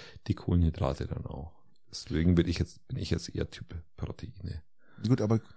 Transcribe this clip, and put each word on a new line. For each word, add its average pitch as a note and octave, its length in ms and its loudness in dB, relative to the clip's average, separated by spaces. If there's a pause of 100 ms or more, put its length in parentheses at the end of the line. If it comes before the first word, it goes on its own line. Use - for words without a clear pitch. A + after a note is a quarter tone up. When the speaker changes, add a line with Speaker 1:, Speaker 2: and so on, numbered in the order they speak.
(280)
Speaker 1:
die G2+ 60 0
Kohlenhydrate D#2+ 760 2
dann - 180 -8
auch. D2 280 -10 (360)
Deswegen E2 460 2
bin E2+ 140 6
ich E2 100 0
jetzt, - 300 -4
bin - 80 -6
ich F2 120 -4
jetzt - 240 -2
eher D2+ 160 -2
Typ - 240 -12 (220)
Proteine. - 640 -8 (460)
Speaker 2:
Gut, B2 140 4
aber G#2+ 180 4 (180)